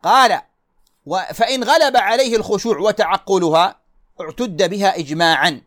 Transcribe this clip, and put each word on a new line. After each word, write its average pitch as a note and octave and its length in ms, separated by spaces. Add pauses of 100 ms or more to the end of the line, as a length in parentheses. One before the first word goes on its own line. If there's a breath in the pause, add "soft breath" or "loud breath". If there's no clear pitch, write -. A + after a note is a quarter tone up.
قال: A3 380 (640)
و-، E3+ 280
"فإن A#3+ 300
غلب C#4 340
عليه A#3 380
الخشوع G#3 420
وتعقلها F3+ 1000 (420)
اعتد F3 480
بها G3 300
إجماعاً D#3 680